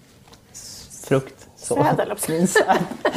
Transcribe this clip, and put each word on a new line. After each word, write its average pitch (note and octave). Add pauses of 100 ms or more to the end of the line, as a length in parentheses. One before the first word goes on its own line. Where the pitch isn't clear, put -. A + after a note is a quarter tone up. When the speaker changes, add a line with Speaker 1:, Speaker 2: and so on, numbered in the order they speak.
(520)
Speaker 1:
s-, -
frukt. -
Så. -
Speaker 2:
Säd, -
eller -
vad -
Speaker 1:
Min E3
säd. - (400)